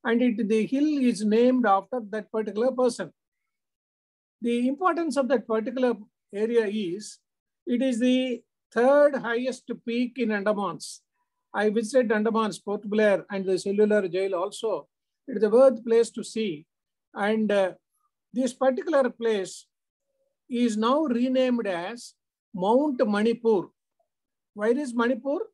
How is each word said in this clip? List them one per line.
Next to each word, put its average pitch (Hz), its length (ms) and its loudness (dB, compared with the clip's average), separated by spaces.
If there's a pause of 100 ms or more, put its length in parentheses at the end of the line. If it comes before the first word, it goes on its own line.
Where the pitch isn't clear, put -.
And 233 160 2
it, 226 280 0
the 220 180 0
hill 294 320 0
is 220 260 0
named 240 400 4
after 196 360 0 (100)
that 208 220 -8
particular 220 400 -2
person. 247 400 -2 (1300)
The 240 260 0
importance 320 500 0
of 269 120 0
that 254 180 0
particular 226 480 0 (400)
area 220 320 0
is, 202 520 -6 (460)
it 247 160 -2
is 254 200 0
the 254 420 0 (300)
third 277 420 4
highest 240 560 -6 (160)
peak 240 320 -4
in 226 120 0
Andamans. 196 680 -4 (560)
I 208 140 2
visited 226 400 2
Andamans, 214 560 0
Port 202 180 -6
Blair, 208 480 2
and 196 140 -6
the 185 140 0
cellular 202 500 2
jail 190 260 -2
also. 196 540 -4 (400)
It 254 80 -6
is 196 80 0
a 208 60 2
worth 247 340 6
place 226 260 2
to - 140 -10
see. 180 420 -6 (480)
And, 214 380 0
uh, 190 200 2 (600)
this 247 220 -2
particular 269 560 0
place 208 560 -4 (840)
is 240 280 0
now 247 280 2
renamed 247 640 0
as 190 480 -8 (400)
Mount 247 520 2
Manipur. 214 640 0 (840)
Where 220 220 0
is 277 180 -6
Manipur? 262 440 -2 (160)